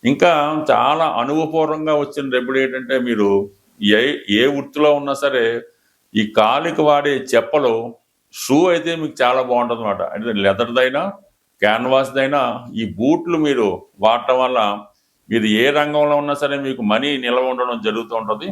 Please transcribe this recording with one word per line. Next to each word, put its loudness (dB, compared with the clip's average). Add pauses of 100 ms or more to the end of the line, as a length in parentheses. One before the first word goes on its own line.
ఇంకా 4 (360)
చాలా 2 (100)
అనుభవపూర్వకంగా -2
వచ్చిన -4
రెమెడీ 0
ఏంటంటే -2
మీరు 0 (520)
ఏ, 4 (280)
ఏ 2
వృత్తిలో 0
ఉన్నా -4
సరే -2 (720)
ఈ 2 (100)
కాలికి 2
వాడే 4 (100)
చెప్పలు, 2 (640)
షూ 0 (100)
అయితే 0
మీకు -8
చాలా 2
బాగుంటుంది -2
అనమాట. -2
అంటే -6
లెదర్దైనా, 2 (600)
క్యాన్వాస్దైనా 2 (340)
ఈ -4
బూట్లు 0
మీరు 2 (320)
వాడటం 2
వల్ల 2 (680)
మీరు 0
ఏ 4
రంగంలో 0
ఉన్నా -2
సరే -4
మీకు -6
మనీ 2
నిల్వ 0
ఉండడం -4
జరుగుతూ -4
ఉంటుంది. -4